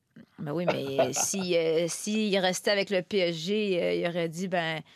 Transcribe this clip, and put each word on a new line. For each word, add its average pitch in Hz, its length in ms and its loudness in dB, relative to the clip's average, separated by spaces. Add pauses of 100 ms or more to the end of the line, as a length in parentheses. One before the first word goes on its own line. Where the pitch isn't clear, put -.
(380)
Ben 147 140 -6
oui, 175 140 -2
mais 135 460 0
<laughs> - 20 -
si, 180 420 0
euh, 165 320 2
si 214 400 -2
il 196 100 2
restait 185 320 0
avec 196 200 2
le 185 100 2
P 196 180 -2
S 170 180 2
G, 190 460 0
euh, 180 120 2
il 175 120 0
aurait 170 220 -2
dit, « 175 200 -6
Ben, 160 340 -2 (140)